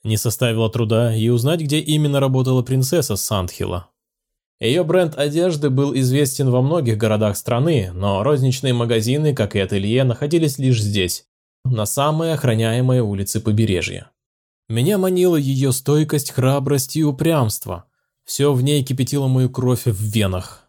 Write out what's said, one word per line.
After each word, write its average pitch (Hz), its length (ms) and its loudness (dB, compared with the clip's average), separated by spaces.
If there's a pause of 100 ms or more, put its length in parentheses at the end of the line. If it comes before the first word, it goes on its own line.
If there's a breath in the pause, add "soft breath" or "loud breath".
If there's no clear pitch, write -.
Не 110 140 0
составило 113 520 0
труда 113 460 0
и 113 140 2
узнать, 131 320 2
где 151 180 0
именно 151 400 0
работала 131 440 2
принцесса 131 520 0
Сандхила. 92 720 -4 (720)
Её 135 240 0
бренд 165 340 0
одежды 147 520 0
был 139 260 0
известен 135 540 0
во 123 120 2
многих 135 360 0
городах 107 400 0
страны, 123 560 0
но 98 300 -2
розничные 131 500 0
магазины, 120 600 0
как 101 200 -2
и 104 40 2
ателье, 101 440 0
находились 143 540 0
лишь 127 240 2
здесь, 101 440 -2 (380)
на 113 220 0
самой 156 480 0
охраняемой 123 680 2
улице 101 380 -2
побережья. 101 680 0 (580)
Меня 131 300 0
манила 180 380 2
её 135 360 0
стойкость, 151 600 0
храбрость 135 640 0
и 160 80 0
упрямство. 135 840 -2 (400)
Всё 143 280 0
в 123 100 2
ней 143 200 2
кипятило 135 440 -2
мою 127 220 2
кровь 123 360 -2
в 104 160 0
венах. 101 680 -2